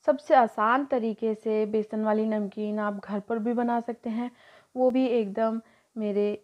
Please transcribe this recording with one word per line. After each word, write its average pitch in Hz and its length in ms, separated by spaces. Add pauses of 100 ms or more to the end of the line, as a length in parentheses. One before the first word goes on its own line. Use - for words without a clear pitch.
सबसे 294 280
आसान 233 500
तरीके 226 500
से 214 300
बेसन 214 380
वाली 214 220
नमकीन 214 540
आप 208 200
घर 202 200
पर 233 200
भी 233 140
बना 240 260
सकते 233 300
हैं, 240 200 (460)
वो 254 160
भी 262 160
एकदम 226 540 (340)
मेरे 208 320 (160)